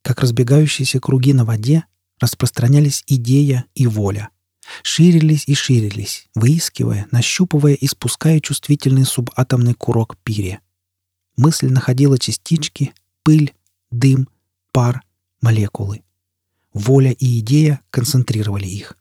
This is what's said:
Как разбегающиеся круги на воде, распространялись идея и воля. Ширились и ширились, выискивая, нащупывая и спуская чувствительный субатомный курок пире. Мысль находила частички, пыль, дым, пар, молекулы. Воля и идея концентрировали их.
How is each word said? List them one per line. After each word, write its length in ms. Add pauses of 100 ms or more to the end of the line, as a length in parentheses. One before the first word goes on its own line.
Как 180
разбегающиеся 800
круги 320
на 140
воде, 400 (340)
распространялись 880
идея 560 (120)
и 120
воля. 420 (520)
Ширились 680
и 80
ширились, 800
выискивая, 760
нащупывая 640
и 120
спуская 540
чувствительный 640
субатомный 680
курок 520
пире. 340 (800)
Мысль 340
находила 480
частички, 720 (300)
пыль, 300 (360)
дым, 380 (460)
пар, 280 (380)
молекулы. 640 (720)
Воля 380
и 280
идея 400 (100)
концентрировали 800
их. 340